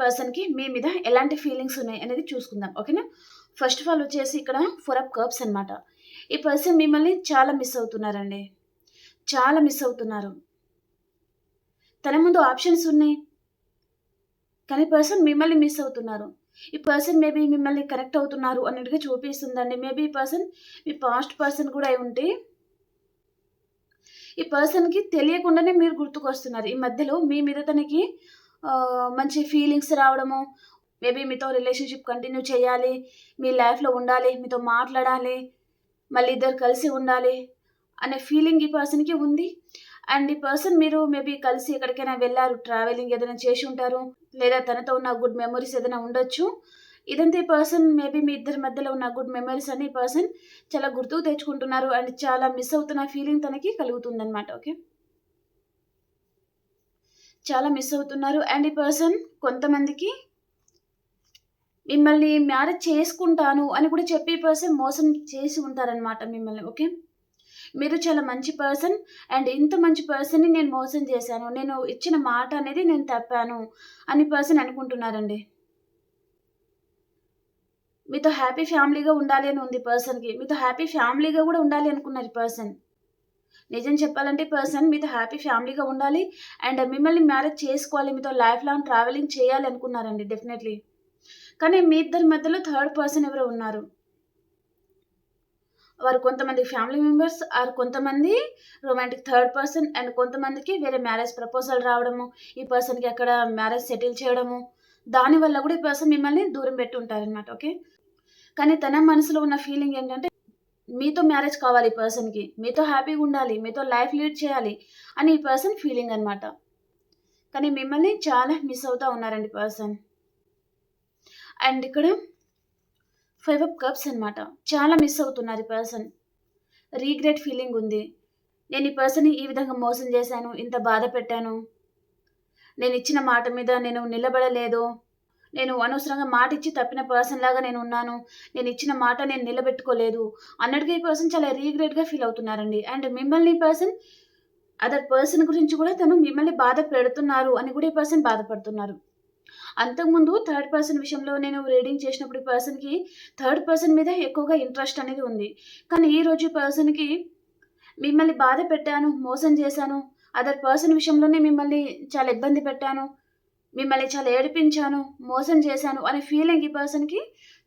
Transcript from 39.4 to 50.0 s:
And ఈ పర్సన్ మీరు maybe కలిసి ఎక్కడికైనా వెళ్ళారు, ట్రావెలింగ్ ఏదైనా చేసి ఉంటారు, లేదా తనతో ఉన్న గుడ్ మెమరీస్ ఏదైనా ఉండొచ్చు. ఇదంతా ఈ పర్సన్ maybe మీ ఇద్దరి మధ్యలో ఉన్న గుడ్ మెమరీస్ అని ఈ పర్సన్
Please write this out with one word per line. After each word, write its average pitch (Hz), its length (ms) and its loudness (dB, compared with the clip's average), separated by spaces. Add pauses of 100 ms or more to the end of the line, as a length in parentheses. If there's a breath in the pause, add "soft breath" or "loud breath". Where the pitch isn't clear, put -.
And 277 180 2
ఈ - 20 -4 (100)
పర్సన్ 294 360 0
మీరు 311 180 4 (140)
maybe 277 220 -4 (100)
కలిసి 262 320 0
ఎక్కడికైనా 262 460 -4
వెళ్ళారు, 247 320 2 (100)
ట్రావెలింగ్ 240 520 -2
ఏదైనా 240 280 -4
చేసి 254 240 2
ఉంటారు, 254 320 -4 (400)
లేదా 254 260 4
తనతో 247 320 -2
ఉన్న 254 120 -4 (100)
గుడ్ 233 200 -2
మెమరీస్ 247 380 -6
ఏదైనా 247 280 -4
ఉండొచ్చు. 254 380 -2 (640 soft breath)
ఇదంతా 330 340 2
ఈ 349 100 -6
పర్సన్ 311 340 4 (120)
maybe 285 280 -2
మీ 285 120 0
ఇద్దరి 277 260 -6
మధ్యలో 269 320 -6
ఉన్న 254 100 -4 (100)
గుడ్ 254 200 -8
మెమరీస్ 262 380 -6
అని 277 160 -6
ఈ - 80 -14
పర్సన్ 269 300 0 (440 loud breath)